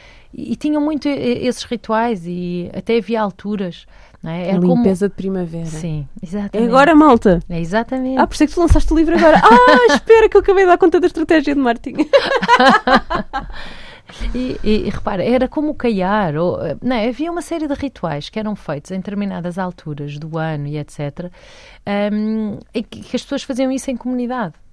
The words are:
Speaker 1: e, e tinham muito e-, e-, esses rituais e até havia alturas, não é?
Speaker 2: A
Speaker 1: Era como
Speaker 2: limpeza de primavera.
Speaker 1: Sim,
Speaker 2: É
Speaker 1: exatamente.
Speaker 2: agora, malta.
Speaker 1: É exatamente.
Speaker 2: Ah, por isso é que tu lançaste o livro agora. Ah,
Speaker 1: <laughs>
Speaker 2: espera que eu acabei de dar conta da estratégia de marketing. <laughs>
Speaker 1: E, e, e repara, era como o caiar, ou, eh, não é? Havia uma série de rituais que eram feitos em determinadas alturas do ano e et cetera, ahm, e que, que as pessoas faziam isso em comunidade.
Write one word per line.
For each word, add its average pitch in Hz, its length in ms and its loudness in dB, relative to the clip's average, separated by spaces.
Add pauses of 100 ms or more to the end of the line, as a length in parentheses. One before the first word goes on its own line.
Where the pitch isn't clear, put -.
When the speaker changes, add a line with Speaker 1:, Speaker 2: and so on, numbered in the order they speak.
(340)
Speaker 1:
e, - 180 -10
e 226 40 -4
tinham 302 260 -2
muito 294 260 -4
e-, 285 40 0
e-, 247 360 -2
esses - 160 -4
rituais 226 640 -4
e 175 500 -8
até 226 220 -2
havia 226 240 -2
alturas, 202 640 -6 (360)
não 165 100 -10
é? 175 140 -6
Speaker 2:
A - 20 -4
Speaker 1:
Era 185 140 0
como 175 160 4
Speaker 2:
limpeza 190 300 2
de 190 80 -4
primavera. 175 520 -8
Speaker 1:
Sim, 156 400 -8 (140)
Speaker 2:
É 185 40 -12
Speaker 1:
exatamente. 202 440 -2
Speaker 2:
agora, 277 260 6
malta. 233 520 6
Speaker 1:
É 170 140 -6
exatamente. 254 580 -4
Speaker 2:
Ah, 320 60 4
por - 80 -10
isso 311 100 2
é 285 40 2
que - 80 -8
tu 349 40 0
lançaste 320 320 4
o 311 60 2
livro 330 180 2
agora. 320 280 6
Ah, 494 420 8
Speaker 1:
<laughs> 427 80 6
Speaker 2:
espera 440 340 6
que - 80 0
eu 403 60 8
acabei 392 220 4
de 359 80 6
dar 359 80 6
conta 359 200 4
da 339 80 0
estratégia 320 460 0
de 277 80 0
marketing. 254 480 -2
<laughs> - 40 0 (2250)
Speaker 1:
E, 254 300 -6
e, 214 60 2 (180)
e - 20 -2
repara, 196 340 -4
era 247 240 2
como 302 220 -4
o - 60 -6
caiar, 196 600 0
ou, 165 300 -2
eh, 147 160 -4
não 254 140 -2
é? 220 140 -2
Havia 311 220 -6
uma 339 120 -6
série 320 240 -6
de 277 80 -4
rituais 165 520 -8
que - 120 -8
eram 214 160 -6
feitos - 340 -10
em 190 80 -8
determinadas 190 640 -6
alturas 147 580 -8
do 160 180 -12
ano 160 320 -4
e 151 100 -8
et 147 140 -10
cetera, 156 400 -10 (540)
ahm, 208 720 -4 (160)
e 254 80 -4
que, 214 200 -14
que - 140 -10
as 240 60 -2
pessoas - 220 -6
faziam 262 280 -2
isso 269 200 -6
em 247 40 -4
comunidade. 247 600 -6 (180)